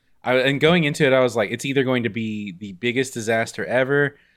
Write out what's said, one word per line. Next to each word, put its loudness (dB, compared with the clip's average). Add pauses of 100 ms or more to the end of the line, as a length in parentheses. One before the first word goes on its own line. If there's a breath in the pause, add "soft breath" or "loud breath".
(240 soft breath)
I, 0
and 2
going 4
into 0
it, 4
I 4
was 0
like, 0
"It's -6
either 0
going 0
to -2
be -6
the -14
biggest -2
disaster -4
ever, 0 (200 soft breath)